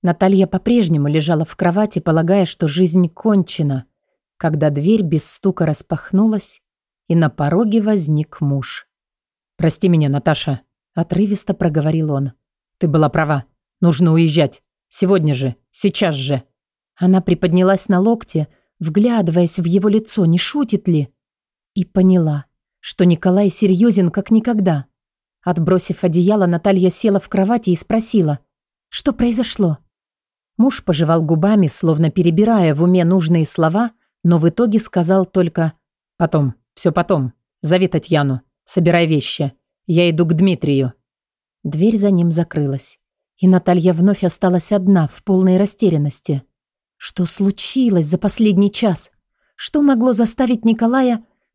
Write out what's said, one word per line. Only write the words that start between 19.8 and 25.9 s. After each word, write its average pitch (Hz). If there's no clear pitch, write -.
лицо, 214
не 170
шутит 233
ли, 151
и 180
поняла, 175
что -
Николай 180
серьёзен 190
как 196
никогда. 208
Отбросив 175